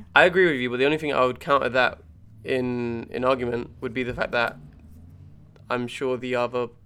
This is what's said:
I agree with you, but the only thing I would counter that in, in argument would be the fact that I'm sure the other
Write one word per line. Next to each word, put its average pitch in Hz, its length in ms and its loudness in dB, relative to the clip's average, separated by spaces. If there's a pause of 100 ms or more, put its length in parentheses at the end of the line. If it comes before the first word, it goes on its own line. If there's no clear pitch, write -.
(160)
I 143 80 10
agree 180 280 6
with 135 80 -2
you, 123 120 -2
but 120 60 -2
the 131 80 2
only 151 120 2
thing 151 160 -4
I 127 120 4
would 127 140 -2
counter 135 300 2
that 123 300 0 (440)
in, 123 680 -4
in 123 120 -4
argument 123 460 -2 (120)
would 120 120 -8
be 127 80 -4
the 120 140 -6
fact - 160 -4
that 120 260 -2 (1120)
I'm 123 180 -4
sure 127 300 -4
the 123 180 -6
other 120 340 -2 (160)